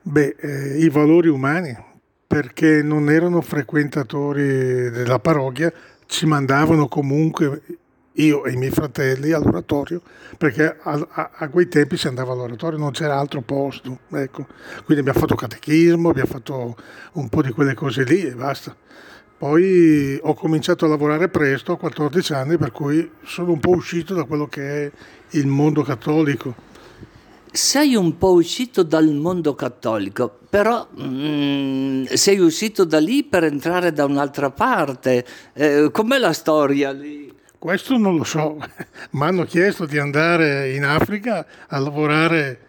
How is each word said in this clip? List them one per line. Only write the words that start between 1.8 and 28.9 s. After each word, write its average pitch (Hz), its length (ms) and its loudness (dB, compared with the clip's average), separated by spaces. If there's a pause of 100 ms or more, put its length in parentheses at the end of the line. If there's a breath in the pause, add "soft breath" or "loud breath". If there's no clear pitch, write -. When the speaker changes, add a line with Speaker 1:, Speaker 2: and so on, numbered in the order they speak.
Speaker 1:
perché 151 560 2
non 151 280 0
erano 170 320 4
frequentatori 139 1500 -2
della 123 300 0
parrocchia, 147 520 0 (340 loud breath)
ci - 200 -4
mandavano 147 640 4
comunque, 147 760 0 (520)
io 147 320 2
e 127 60 -2
i 127 40 -4
miei 131 160 -2
fratelli, 139 600 -2
all'oratorio, 151 680 -2 (360 loud breath)
perché 151 440 0
a, 147 280 -4
a, 160 240 -8
a 156 160 -8
quei 175 180 2
tempi 151 300 2
si 165 100 -4
andava 127 240 -6
all'oratorio, 123 480 -6
non 147 120 -2
c'era 143 280 -2
altro 143 220 -4
posto, 131 580 -6 (120)
ecco. 139 360 -8 (380 loud breath)
Quindi 143 200 2
abbiamo 135 140 2
fatto - 160 2
catechismo, 165 760 4
abbiamo 135 200 0
fatto 123 480 -10 (360 loud breath)
un 139 140 -6
po' 156 140 0
di 131 100 -2
quelle 139 220 0
cose 135 300 -4
lì 151 180 2
e 139 120 -6
basta. 131 420 -8 (640 loud breath)
Poi 156 840 4
ho 156 140 -2
cominciato 160 520 0
a - 20 4
lavorare 151 420 0
presto, 139 440 0
a 170 40 -4
quattordici 156 560 -2
anni, 139 240 0
per 135 140 -2
cui 156 360 -2 (160)
sono 175 280 -4
un 160 80 0
po' 151 100 0
uscito 170 460 -2
da 165 80 -2
quello 147 240 -4
che 143 380 -6
è 143 60 -10 (400 loud breath)
il 143 140 0
mondo 147 380 2
cattolico. 139 720 -2 (960 loud breath)
Speaker 2:
Sei 277 420 2
un 175 240 2
po' 190 140 4
uscito 180 500 2
dal 160 320 4